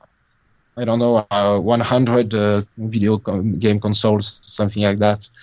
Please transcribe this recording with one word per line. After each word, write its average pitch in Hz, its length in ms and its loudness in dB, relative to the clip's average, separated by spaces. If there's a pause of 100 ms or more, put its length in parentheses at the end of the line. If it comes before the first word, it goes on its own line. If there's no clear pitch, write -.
(760)
I 120 80 -6
don't 113 140 0
know, 117 320 2
uh, 101 280 2
one 117 200 0
hundred, 123 540 2
uh, 104 280 2 (160)
video 110 400 0
co-, 101 240 -4
game 104 380 0
consoles, 104 600 0
something 104 420 -4
like 101 160 0
that. 104 300 0 (140)